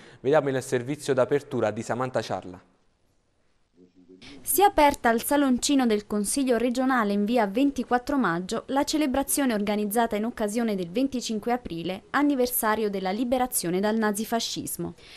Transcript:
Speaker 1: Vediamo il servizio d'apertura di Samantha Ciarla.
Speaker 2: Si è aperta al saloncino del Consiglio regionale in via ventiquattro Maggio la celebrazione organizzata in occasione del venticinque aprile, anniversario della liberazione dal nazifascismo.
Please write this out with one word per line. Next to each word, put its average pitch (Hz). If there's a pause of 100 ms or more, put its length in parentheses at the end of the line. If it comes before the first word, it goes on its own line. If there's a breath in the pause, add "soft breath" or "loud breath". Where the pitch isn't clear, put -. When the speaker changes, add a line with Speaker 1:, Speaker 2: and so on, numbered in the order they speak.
(180 loud breath)
Speaker 1:
Vediamo 139
il 131
servizio 131
d'apertura 123
di 110
Samantha 123
Ciarla. 92 (1800 loud breath)
Speaker 2:
Si -
è 392
aperta 285
al 226
saloncino 277
del 208
Consiglio 226
regionale 247
in 202
via 226
ventiquattro 247
Maggio 185
la 277
celebrazione 277
organizzata 208
in 214
occasione 226
del 180
venticinque 233
aprile, 185
anniversario 247
della 190
liberazione 240
dal 214
nazifascismo. 196 (220 loud breath)